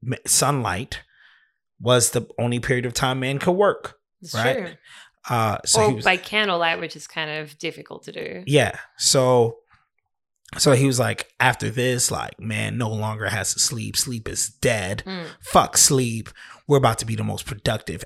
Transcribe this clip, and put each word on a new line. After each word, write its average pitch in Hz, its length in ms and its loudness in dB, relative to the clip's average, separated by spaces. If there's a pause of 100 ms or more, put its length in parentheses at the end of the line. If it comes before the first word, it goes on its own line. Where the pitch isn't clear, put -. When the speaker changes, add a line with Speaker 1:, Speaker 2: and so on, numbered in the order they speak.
Speaker 1:
m-, 120 220 -6
sunlight 120 760 0 (760)
was 120 320 4
the - 160 -2 (120)
only 120 200 0
period 123 280 -2
of 117 60 -6
time 131 260 0
man 131 180 -2
could 180 140 0
work, 190 480 0 (220)
Speaker 2:
It's 170 120 -16
Speaker 1:
right? 117 240 2
Speaker 2:
true. 175 160 -8 (560)
Speaker 1:
Uh, 113 360 2
so 220 180 4
Speaker 2:
Or 208 60 6
Speaker 1:
he 123 60 2
was - 100 -2
Speaker 2:
by 185 120 4
candlelight, 175 640 0
which 170 160 -8
is 151 100 -16
kind 156 240 -8
of 151 300 -10
difficult 156 460 -10
to 160 60 -16
do. 160 360 -10
Speaker 1:
Yeah. 131 300 2 (200)
So, 127 600 4 (1000)
so - 140 4
he 135 160 6
was 127 100 2
like, 110 420 -2
"After 120 300 2
this, 123 400 0
like, - 300 -6
man 107 380 -4
no 117 120 -2
longer 107 400 -4
has 101 240 -2
to - 60 -6
sleep. 107 360 -2
Sleep 117 320 -4
is - 220 -4
dead. 107 560 -2
Speaker 2:
Mm. 180 220 -10 (140)
Speaker 1:
Fuck - 360 4
sleep. 117 520 2 (380)
We're 143 120 6
about 117 200 4
to - 60 -4
be 110 100 -4
the 107 80 -2
most 101 220 -6
productive 104 600 -6